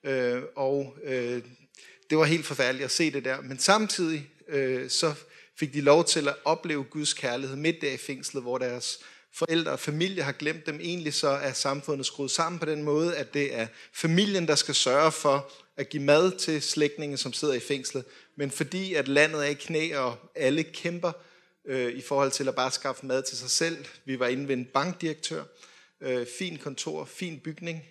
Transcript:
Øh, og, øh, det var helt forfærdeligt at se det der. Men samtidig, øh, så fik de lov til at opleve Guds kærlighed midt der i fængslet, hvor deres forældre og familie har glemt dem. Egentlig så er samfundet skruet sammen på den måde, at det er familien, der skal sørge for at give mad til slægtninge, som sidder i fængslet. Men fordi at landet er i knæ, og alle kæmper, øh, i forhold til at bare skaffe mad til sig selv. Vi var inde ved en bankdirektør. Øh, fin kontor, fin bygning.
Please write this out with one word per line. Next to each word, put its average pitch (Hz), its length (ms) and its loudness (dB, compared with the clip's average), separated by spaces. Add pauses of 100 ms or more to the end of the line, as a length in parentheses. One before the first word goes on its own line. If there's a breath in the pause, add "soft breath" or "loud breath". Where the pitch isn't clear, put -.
Øh, 127 380 0 (140)
og, 139 480 0
øh, 123 380 -2 (680 loud breath)
det 156 80 4
var 156 80 8
helt 156 200 2
forfærdeligt 131 400 0
at 120 60 -4
se 160 200 2
det 135 140 -4
der. 131 160 -2
Men 131 180 -10
samtidig, 180 680 2 (180)
øh, 131 420 0
så 156 240 2 (420 loud breath)
fik 139 180 -4
de 147 80 -2
lov 151 240 8
til 156 220 2
at 143 80 0 (100)
opleve 156 380 -2
Guds 147 300 -4
kærlighed 135 440 -4
midt 160 240 0
der 143 100 -2
i 131 60 -6
fængslet, 131 460 -8
hvor 123 140 -4
deres 123 420 -4 (340 loud breath)
forældre 165 380 0
og - 80 -2
familie 170 440 -2
har 139 80 -2
glemt 151 340 -4
dem. 151 160 -6
Egentlig 170 320 -4
så - 140 0
er 139 260 0
samfundet 139 520 -2
skruet 139 260 -4
sammen 170 280 -2
på 160 60 -2
den 151 180 -2
måde, 156 320 2
at 147 180 -6
det 139 220 0
er 113 120 -2 (260 loud breath)
familien, 180 540 2
der 151 80 4
skal 135 200 0
sørge 147 360 6
for 139 400 0 (260 loud breath)
at 135 120 -6
give 143 140 -4
mad 156 340 8
til 156 240 0
slægtninge, 147 560 0
som 127 160 -4
sidder 147 200 0
i 120 60 0
fængslet. 131 460 -4 (300 loud breath)
Men 139 160 -4
fordi 185 420 -4
at 139 140 2
landet 147 380 4
er 143 40 2
i 147 40 0
knæ, 156 420 -2
og 127 220 0 (180)
alle 151 280 2
kæmper, 170 480 -4 (540 loud breath)
øh, 127 280 -2
i 131 80 -10
forhold 139 300 2
til 135 160 -2
at 127 80 -2
bare 127 160 2
skaffe - 340 -6
mad 131 180 0
til 120 140 -8
sig 123 120 -8
selv. 165 360 0 (200)
Vi 131 140 -4
var 123 80 2
inde 135 200 -2
ved 135 100 0
en 120 80 -4
bankdirektør. 160 760 -4 (580 loud breath)
Øh, 127 260 -2 (120)
fin 170 180 -6
kontor, 151 480 -6
fin 160 380 -10
bygning. 160 480 -8